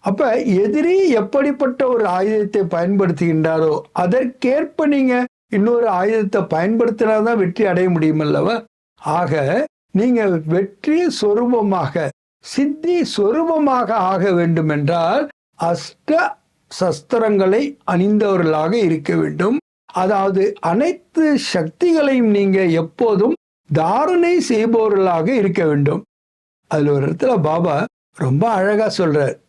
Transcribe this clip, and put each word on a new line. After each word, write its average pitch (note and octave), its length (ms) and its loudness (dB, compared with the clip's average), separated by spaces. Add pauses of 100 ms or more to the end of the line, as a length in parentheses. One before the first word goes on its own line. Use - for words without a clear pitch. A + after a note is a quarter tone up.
அப்ப G#3+ 260 0 (320)
எதிரி D4+ 340 2 (140)
எப்படிப்பட்ட C4+ 760 0
ஒரு A#3+ 180 0
ஆயுதத்தை G3+ 560 0 (140)
பயன்படுத்துகின்றாரோ, E3 1000 0 (260)
அதற்கேற்ப C4 880 0
நீங்க C4+ 260 2 (360)
இன்னொரு A#3 380 0
ஆயுதத்தை G3+ 540 0
பயன்படுத்தினாதான் A3 1000 0
வெற்றி F3+ 240 0
அடைய F3+ 240 0
முடியும் D#3 360 0
அல்லவா? D3+ 300 0 (460)
ஆக, D#3 320 -2 (580)
நீங்க A#3 300 2 (340)
வெற்றி G3+ 440 -2 (220)
சொரூபமாக, G3+ 840 0 (380)
சித்தி D4+ 520 -2 (180)
சொரூபமாக C4+ 760 0 (220)
ஆக F#3 200 0
வேண்டுமென்றால், E3 920 0 (360)
அஷ்ட F3 600 -2 (520)
சஸ்திரங்களை G3 920 0 (240)
அணிந்தவர்களாக F3+ 840 0
இருக்க E3+ 420 0
வேண்டும். E3 420 -2 (360)
அதாவது, G3 500 0 (160)
அனைத்து D4+ 680 -2 (280)
சக்திகளையும் C4 840 0
நீங்க G3 220 2 (220)
எப்போதும் G#3+ 540 0 (340)
தாரணை D4 640 2 (160)
செய்பவர்களாக G#3+ 800 2 (140)
இருக்க G3 240 0
வேண்டும். D3+ 360 0 (680)
அதுல D3 220 0
ஒரு C#3 120 0
இடத்துல E3+ 280 0 (100)
பாபா D#3+ 320 0 (420)
ரொம்ப C#3+ 320 0
அழகா G#3 380 0 (100)
சொல்றார். D3+ 380 0 (140)